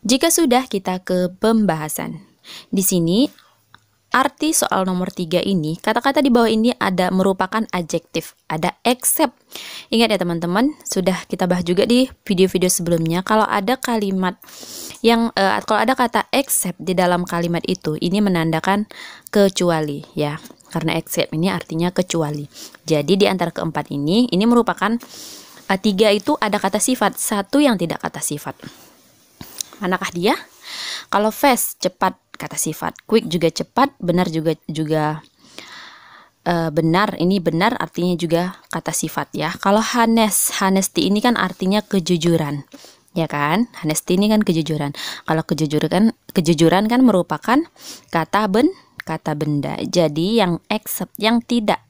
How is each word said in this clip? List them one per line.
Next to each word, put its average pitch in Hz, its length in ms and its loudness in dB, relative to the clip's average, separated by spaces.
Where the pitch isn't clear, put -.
Jika 262 240 2
sudah, 262 400 2
kita 185 320 -4
ke 180 400 -2
pembahasan. 165 880 0
Di 190 160 0
sini, 185 400 2
arti 285 400 0
soal - 320 0
nomor 185 320 -2
tiga 175 240 -2
ini, 170 400 -2
kata-kata 240 400 0
di 277 80 2
bawah 233 240 4
ini 226 240 2
ada 185 320 0
merupakan 190 640 0
adjektif, 170 640 -6
ada 160 320 -2
except. 247 480 0
Ingat 226 160 4
ya, 196 80 2
teman-teman, 180 640 0
sudah 180 480 -2
kita 185 160 -2
bahas 180 160 0
juga 175 240 0
di 247 240 4
video-video 185 400 2
sebelumnya. 170 560 0
Kalau 214 240 2
ada 208 320 -2
kalimat 196 560 -2
yang, 233 400 4
eh, 196 240 2
kalau 220 240 0
ada 262 80 2
kata 226 400 0
except - 480 -2
di 170 80 -4
dalam 180 320 2
kalimat 170 400 -2
itu, 160 400 -4
ini 180 160 0
menandakan 185 720 0
kecuali 165 720 2
ya. 147 160 -2
Karena 165 320 -2
except - 320 -4
ini 160 160 -2
artinya 175 480 -4
kecuali. 151 480 -2
Jadi, 156 400 2
di - 0 -
antara 180 320 0
keempat 156 320 -4
ini, 160 480 0
ini 190 80 2
merupakan, 226 560 2
eh, 190 80 0
tiga 214 320 4
itu 214 320 0
ada 208 160 0
kata 202 240 -2
sifat, 247 320 0
satu 220 480 0
yang 233 160 2
tidak - 240 -4
kata 160 160 -6
sifat. 151 400 -8
Manakah 185 340 -4
dia? 180 160 2
Kalau 208 160 2
fast, - 560 0
cepat, 185 320 -2
kata - 160 -10
sifat. - 480 -6
Quick 220 240 0
juga 165 240 2
cepat, 262 480 0
benar 175 320 0
juga, 160 320 0
juga, 156 560 -2
eh, 165 240 0
benar. 165 480 2
Ini 180 240 2
benar 170 320 2
artinya 175 400 -2
juga 170 560 -2
kata 160 240 -6
sifat - 400 -6
ya. 156 240 -4
Kalau 202 240 4
honest, 226 800 2
honesty 190 480 2
ini 208 80 2
kan 240 160 2
artinya 190 480 -2
kejujuran. 160 800 0
Ya 160 160 -2
kan? 156 400 0
Honesty 156 320 -2
ini 208 160 2
kan 220 160 4
kejujuran. 151 480 -2
Kalau 160 160 2
kejujuran 151 480 -2
kan, 185 140 4
kejujuran 170 560 4
kan 247 160 4
merupakan 208 560 2
kata 170 400 0
ben-, 254 300 2
kata 160 320 -4
benda. 147 480 -2
Jadi, 170 560 2
yang 175 320 0
except, - 480 -6
yang 233 240 2
tidak 214 460 -2